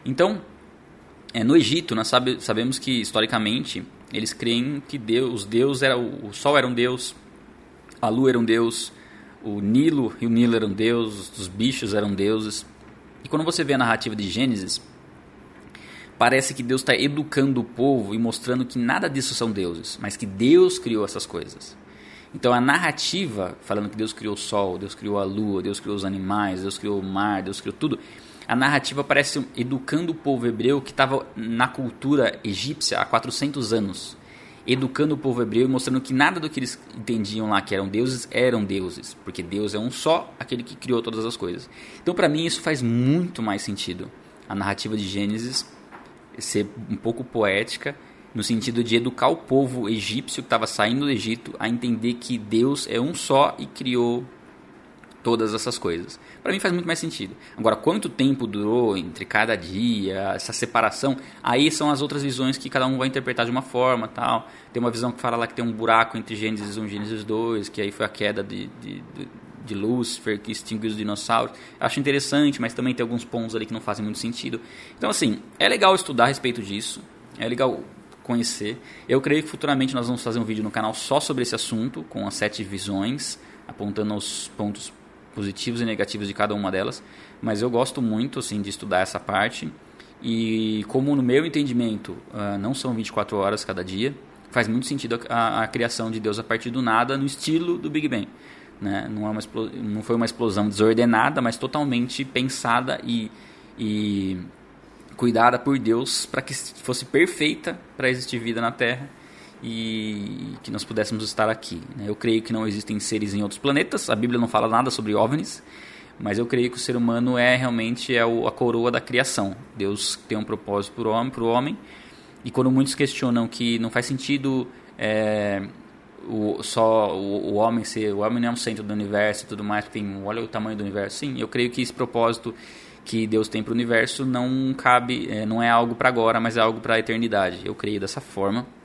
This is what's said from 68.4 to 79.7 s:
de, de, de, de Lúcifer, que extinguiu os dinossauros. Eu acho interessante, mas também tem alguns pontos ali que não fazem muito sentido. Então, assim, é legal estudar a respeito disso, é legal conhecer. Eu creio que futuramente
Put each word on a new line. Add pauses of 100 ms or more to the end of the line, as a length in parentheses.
de, (120)
de, (140)
de, (380)
de
Lúcifer,
que
extinguiu
os
dinossauros. (220)
Eu
acho
interessante,
mas
também
tem
alguns
pontos
ali
que
não
fazem
muito
sentido. (340)
Então,
assim, (160)
é
legal
estudar
a
respeito
disso, (380)
é
legal (380)
conhecer. (300)
Eu
creio
que
futuramente